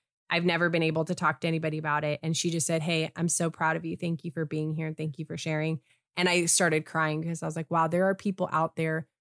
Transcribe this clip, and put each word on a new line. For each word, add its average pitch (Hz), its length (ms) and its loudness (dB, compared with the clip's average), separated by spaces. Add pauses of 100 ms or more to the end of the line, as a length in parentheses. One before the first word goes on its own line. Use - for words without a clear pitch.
(300)
I've 170 140 0
never 170 260 4
been 165 140 2
able 160 220 2
to 180 100 -2
talk 156 240 0
to 170 80 -2
anybody 160 300 0
about 151 260 -2
it." 151 180 -2
And 160 140 0
she 175 140 0
just 165 160 0
said, 165 160 2
"Hey, 160 340 0
I'm 170 120 0
so 165 220 0
proud 160 260 0
of 170 80 -6
you. 160 120 -6
Thank 170 280 -4
you 170 60 -6
for 160 140 -4
being 156 300 -4
here. 160 120 -4
And 156 100 -6
thank 156 220 -6
you 160 60 -6
for 160 120 -10
sharing." 156 440 -2 (360)
And 180 120 2
I 175 180 4
started 160 400 4
crying 156 360 0
because 165 200 -6
I 165 40 -4
was 160 100 -4
like, 160 160 -6
"Wow, 165 160 4
there 175 160 2
are 196 100 4
people 190 380 -2
out 160 240 0
there 160 320 -2 (120)